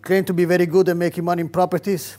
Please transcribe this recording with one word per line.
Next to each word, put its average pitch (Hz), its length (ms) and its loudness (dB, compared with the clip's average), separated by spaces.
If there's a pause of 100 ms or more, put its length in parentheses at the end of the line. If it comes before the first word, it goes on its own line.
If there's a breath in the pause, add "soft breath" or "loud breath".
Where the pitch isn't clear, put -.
claim 185 240 0
to 190 80 -4
be 175 120 2
very 180 220 2
good 175 200 4
at 175 80 2
making 175 300 -2
money 175 160 0
in 160 80 -4
properties. 175 680 -2